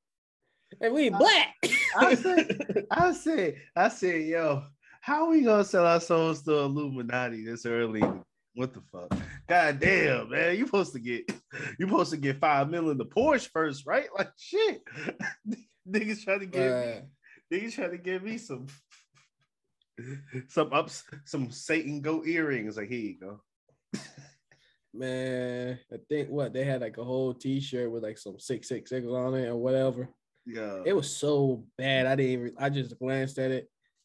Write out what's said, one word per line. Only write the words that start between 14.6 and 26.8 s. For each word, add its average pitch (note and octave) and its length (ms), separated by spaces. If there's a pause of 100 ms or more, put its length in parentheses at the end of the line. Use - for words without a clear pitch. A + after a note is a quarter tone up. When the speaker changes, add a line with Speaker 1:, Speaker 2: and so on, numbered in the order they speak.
Speaker 2:
<laughs> - 540
Niggas G#3+ 340
trying G3 180
to G3 40
get F#3 160
me, F#3 60
Speaker 1:
Bruh. B2 380 (460)
Speaker 2:
niggas G#3+ 220
trying F3+ 180
to F3+ 60
get F#3 260
me A3 140
some, C3+ 300 (1800)
some D3+ 240
ups, - 300 (220)
some C3+ 240
Satan D3 520
goat D#3+ 260
earrings. C#3 480
Like, G#2 140
"Here B2 100
you G#2 200
go." G2+ 220 (520)
<laughs> - 60 (960)
Speaker 1:
Man, B2+ 840 (120)
I A#2 40 (140)
think D3 200
what, C#3 220
they C3 140
had, C3 160